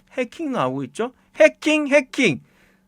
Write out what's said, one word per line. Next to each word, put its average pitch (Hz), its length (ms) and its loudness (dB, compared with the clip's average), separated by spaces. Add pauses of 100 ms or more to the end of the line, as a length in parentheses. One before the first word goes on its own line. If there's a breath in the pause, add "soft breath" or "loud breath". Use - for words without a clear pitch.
(140)
해킹 262 400 -6
나오고 135 320 -2
있죠. 220 280 -8 (220)
해킹, 302 540 2
해킹. 262 520 0 (460)